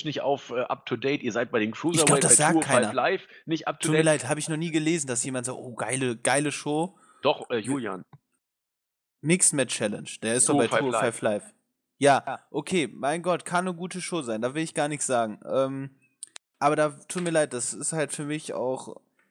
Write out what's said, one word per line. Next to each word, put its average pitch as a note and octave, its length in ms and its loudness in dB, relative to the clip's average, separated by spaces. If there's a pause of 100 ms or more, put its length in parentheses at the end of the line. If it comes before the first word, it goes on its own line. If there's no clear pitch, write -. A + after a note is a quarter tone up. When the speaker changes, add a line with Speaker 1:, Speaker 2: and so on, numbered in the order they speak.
Speaker 1:
nicht C#3 160 -4
auf, C3+ 300 -2
äh, B2 100 -2
up - 260 -4
to B2+ 100 -2
date, C#3 260 -2
ihr A#2+ 100 -2
seid A#2 180 -2
bei B2 80 0
den G#2+ 120 0
Speaker 2:
Ich - 100 -8
glaub, E3+ 140 -2
Speaker 1:
Cruiserweight, D3 300 4
Speaker 2:
das - 80 6
Speaker 1:
bei - 40 8
Speaker 2:
sagt D#3 160 6
Speaker 1:
Two E3 60 6
oh D3+ 40 2
five C#3 80 -2
Speaker 2:
keiner. A#2+ 240 4
Speaker 1:
Live D#3+ 320 0 (180)
nicht D#3 220 -4
up D#3 140 -6
to D#3+ 80 -2
Speaker 2:
Tut D#3 80 2
mir D#3 80 4
Speaker 1:
date." D3+ 180 4
Speaker 2:
leid, A#2+ 60 -8
hab D3 100 -2
ich D3 100 -6
noch D#3+ 80 -2
nie E3 140 -4
gelesen, D#3 380 0
dass B2 160 -2
jemand B2+ 220 -4
sagt, B2+ 120 -6
"Oh, B2 160 -10
geile, B2 420 -2
geile C3+ 360 2
Show." D#3 440 -2 (260)
Speaker 1:
Doch, - 280 2
äh, B2 80 0
Julian. A2 460 -4 (1160)
Speaker 2:
Mixed F3 320 4
Match C3+ 240 0
Challenge, G#2 320 -2 (140)
der A2+ 120 0
ist B2 140 4
doch D3 80 4
bei A#2 120 4
Speaker 1:
Two B2+ 60 0
oh - 20 6
five C3+ 40 4 (100)
Speaker 2:
Two A#2 60 0
oh A2 40 2
five A#2 220 0
Live. G#2+ 320 -2 (440)
Ja, C3 400 4 (120)
okay, D3 420 0
mein D3 300 -2
Gott, E3+ 220 0
kann F3+ 220 0
eine F3+ 100 -4
gute F3+ 240 -8
Show E3 220 -4
sein, A2+ 200 -4
da B2+ 120 -2
will D#3+ 80 -2
ich D#3+ 120 -6
gar D3+ 140 0
nichts D3 180 -4
sagen. A#2 340 0 (100)
Ähm, C3+ 400 -2 (680)
aber D3 180 4
da, D3+ 140 2
tut F3 340 -8
mir E3+ 60 -2
leid, D3+ 240 2
das B2 200 -4
ist - 180 -6
halt D3+ 200 -2
für D3+ 120 -6
mich D3+ 280 -6
auch, B2+ 480 -4 (300)